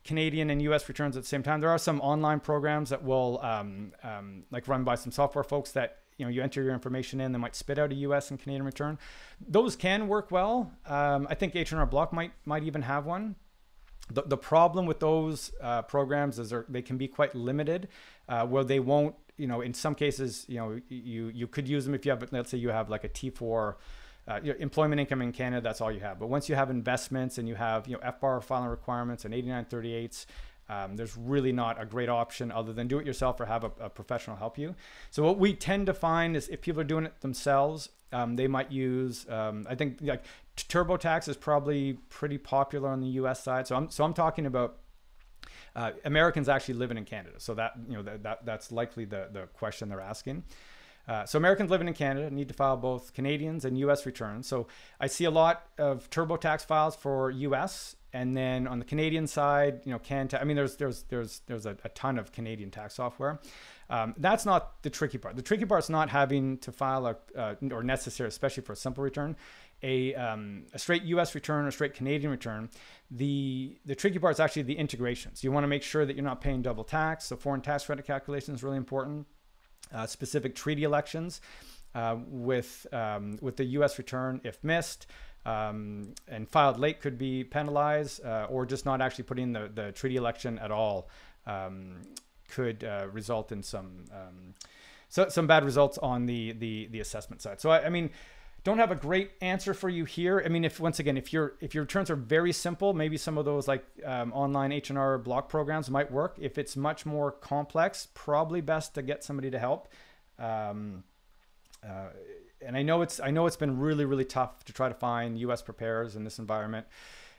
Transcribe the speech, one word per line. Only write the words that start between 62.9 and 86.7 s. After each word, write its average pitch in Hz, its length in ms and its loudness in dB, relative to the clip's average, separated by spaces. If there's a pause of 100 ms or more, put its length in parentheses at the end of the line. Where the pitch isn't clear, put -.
software. 135 460 -4 (500)
Um, 113 300 0
that's 196 260 4
not - 380 2
the 143 80 -2
tricky 135 260 -2
part. 98 180 -10
The 127 60 -4
tricky 208 240 2
part's 185 240 4
not 156 200 2
having 135 500 4
to - 120 -10
file 131 360 0
a, 113 100 0 (180)
uh, 107 200 -4 (160)
or 117 100 -4
necessary, 127 460 -2
especially 127 340 -2
for 107 120 -10
a - 20 -10
simple 131 280 -4
return, 147 320 -2 (460)
a, 131 340 2
um, 107 580 -6
a - 60 -10
straight 175 240 2
U 175 160 2
S 170 160 2
return 147 300 0
or 139 60 0
straight 143 240 -2
Canadian 143 360 0
return. 113 380 -6 (420)
The, 135 720 -2
the 139 120 -4
tricky 185 240 2
part 160 160 6
is - 40 4
actually 156 220 4
the 135 160 -2
integrations. 120 640 -2
You 131 80 2
wanna 143 160 4
make 143 160 0
sure 156 220 2
that 139 100 0
you're 143 80 -2
not 131 160 -2
paying 135 220 0
double 117 240 -2
tax. 160 400 0
So 127 100 -6
foreign 139 260 -2
tax 143 240 -2
credit 139 200 -4
calculation 139 500 -4
is 117 80 -8
really 139 140 -2
important. 135 500 -4 (640)
Uh, 113 160 -4
specific 131 480 -4
treaty 151 280 -2
elections, 156 580 0 (520)
uh, 117 220 0 (120)
with, 123 640 -2
um, 104 480 -4
with 127 160 -4
the 135 80 0
U 135 180 4
S 139 140 4
return 127 460 -4
if 110 200 -10
missed, 160 440 -2 (380)
um, 107 680 -4 (140)
and 110 200 -8
filed 139 300 6